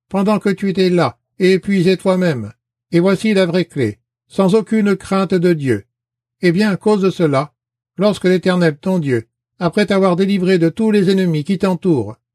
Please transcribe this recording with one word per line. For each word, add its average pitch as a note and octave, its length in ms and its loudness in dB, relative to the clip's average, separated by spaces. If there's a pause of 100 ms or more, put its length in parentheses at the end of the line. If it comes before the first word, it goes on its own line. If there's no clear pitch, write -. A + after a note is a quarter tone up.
pendant G3+ 300 0
que G3+ 100 -4
tu G3 200 -4
étais F#3 200 0
là E3 300 -2 (180)
et F#3 160 2
épuisé F#3+ 420 0
toi-même. F3 560 -2 (400)
Et E3+ 80 2
voici G3 340 0
la F#3+ 120 2
vraie E3+ 200 -2
clé, A2+ 340 -6 (280)
sans F#3+ 280 2
aucune G#3 400 0
crainte G3 400 -2
de F3+ 180 2
Dieu. C3 320 -2 (560)
Eh F3+ 100 2
bien, G3+ 200 0
à F3 60 -2
cause G#3+ 240 0
de F#3+ 100 0
cela, D3 420 -2 (440)
lorsque G3 280 -2
l'Éternel F3+ 520 0
ton F#3 220 -4
Dieu, B2+ 280 -2 (320)
après F#3+ 260 0
t'avoir F#3+ 300 2
délivré F#3+ 420 0
de E3 120 2
tous A3 220 -2
les G3 200 2
ennemis F3 320 0
qui G3 160 -4
t'entourent, D#3 580 -2 (180)